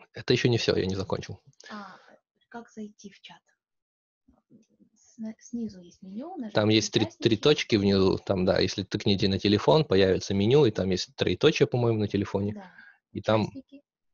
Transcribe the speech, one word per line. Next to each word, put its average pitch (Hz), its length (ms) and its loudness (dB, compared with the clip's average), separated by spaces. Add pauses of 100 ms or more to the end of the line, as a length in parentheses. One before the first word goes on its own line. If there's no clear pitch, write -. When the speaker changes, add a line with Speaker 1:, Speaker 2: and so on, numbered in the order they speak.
(140)
Speaker 1:
Это 120 200 -2
еще 123 140 2
не 117 100 2
все, 95 180 0
я 95 100 -2
не 95 100 -4
закончил. - 460 -8 (280)
Speaker 2:
А, 202 280 -18 (520)
как 233 200 -18
зайти 208 400 -18
в - 100 -20
чат? - 220 -20 (1500)
Сна-, 220 440 -16
снизу 208 420 -12
есть 175 200 -20
меню, 233 360 -14
нажать 226 160 -12
Speaker 1:
Там 107 160 2
есть 110 240 2
три, 113 120 2
три - 60 -8
Speaker 2:
«Участники». 110 300 0
Speaker 1:
точки 147 340 2
внизу, 98 440 4
там, 95 260 -2
да, 90 140 2
если 98 240 -2
тыкните 101 440 -2
на 95 100 0
телефон, 104 460 2
появится 95 500 2
меню, 117 320 4
и 110 60 2
там 95 200 -4
есть - 240 -6
троеточие, 117 520 0
по-моему, 117 320 -2
на 104 80 -2
телефоне. 101 460 -4
Speaker 2:
Да. 190 180 -16 (400)
Speaker 1:
И - 100 -10
там, 110 200 0
Speaker 2:
«Участники». 269 400 -10 (320)